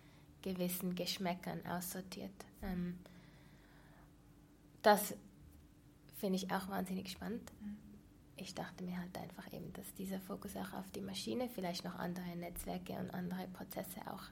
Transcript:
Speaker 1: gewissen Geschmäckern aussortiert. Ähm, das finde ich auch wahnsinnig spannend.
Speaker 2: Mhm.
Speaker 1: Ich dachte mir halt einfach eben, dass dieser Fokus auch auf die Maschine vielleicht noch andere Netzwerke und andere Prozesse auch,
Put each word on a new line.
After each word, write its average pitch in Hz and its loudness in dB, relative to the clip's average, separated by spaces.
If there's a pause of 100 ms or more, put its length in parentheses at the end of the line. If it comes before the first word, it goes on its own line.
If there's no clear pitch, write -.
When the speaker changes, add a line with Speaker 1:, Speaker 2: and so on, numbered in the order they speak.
(420)
Speaker 1:
gewissen 180 2
Geschmäckern 180 2
aussortiert. 185 -2 (300)
Ähm, 180 2 (1800)
das 208 12 (1000)
finde 190 4
ich 185 2
auch 190 4
wahnsinnig 190 0
spannend. - -4 (100)
Speaker 2:
Mhm. 208 -4 (600)
Speaker 1:
Ich - -8
dachte - -4
mir 180 0
halt 180 -4
einfach - -8
eben, - -6
dass - -8
dieser 190 -2
Fokus 196 -4
auch 190 -2
auf 190 -4
die 196 -2
Maschine 220 0
vielleicht 185 0
noch 180 0
andere 180 0
Netzwerke 175 -2
und 185 0
andere 185 0
Prozesse - -4 (100)
auch, 196 -4